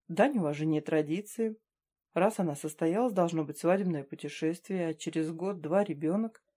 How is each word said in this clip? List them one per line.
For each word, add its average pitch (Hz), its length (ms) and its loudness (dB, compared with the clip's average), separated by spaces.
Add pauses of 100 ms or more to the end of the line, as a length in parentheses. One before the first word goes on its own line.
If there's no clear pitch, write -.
Дань 233 280 4
уважения 151 440 2
традициям. 190 760 -2 (580)
Раз 202 260 2
она 160 160 0
состоялась, 170 580 0
должно 170 320 2
быть 147 120 -8
свадебное 175 460 0
путешествие, 165 840 -4
а 156 40 -2
через 160 380 -2
год-два 180 540 0
ребёнок. 175 580 -2 (140)